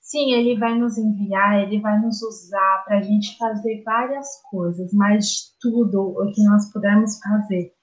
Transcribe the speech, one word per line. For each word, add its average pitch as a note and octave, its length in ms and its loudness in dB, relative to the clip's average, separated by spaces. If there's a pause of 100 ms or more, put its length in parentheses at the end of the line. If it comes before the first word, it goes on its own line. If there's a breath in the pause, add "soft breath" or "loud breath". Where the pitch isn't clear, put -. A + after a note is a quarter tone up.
sim, C#4 320 -2
ele A#3+ 260 2
vai A3+ 200 0
nos A#3 200 -2
enviar, G3+ 640 0
ele G#3 180 -2
vai G#3+ 200 2
nos A3+ 220 -2
usar F#3+ 640 -2
pra G3+ 160 0
gente G#3 360 0
fazer A3 460 -4
várias B3+ 420 -2 (240)
coisas, F3+ 420 -4
mas G#3 340 4
de - 140 -6 (200)
tudo A3 400 0 (200)
o G3+ 120 -2
que G#3+ 120 2
nós G#3 280 4
pudermos G#3 480 2
fazer G3+ 520 -2 (100)